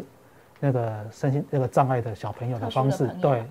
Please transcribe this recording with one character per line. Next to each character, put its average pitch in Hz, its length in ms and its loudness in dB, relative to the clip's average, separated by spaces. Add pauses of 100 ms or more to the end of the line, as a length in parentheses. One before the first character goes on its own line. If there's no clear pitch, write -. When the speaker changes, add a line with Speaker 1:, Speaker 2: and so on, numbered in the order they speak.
(600)
Speaker 1:
那 143 120 2
个 117 240 -2 (160)
身 143 200 0
心， 139 180 0
那 147 80 -2
个 131 100 2
障 131 220 4
碍 131 100 2
的 113 140 -4
小 104 180 -8
朋 120 160 -8
友 123 120 -4
的 110 100 -4
方 135 220 2
式， 135 160 2
Speaker 2:
特 - 60 -4
殊 - 0 -
的 - 0 -
朋 180 80 -10
友， 160 80 4
Speaker 1:
对， 117 220 2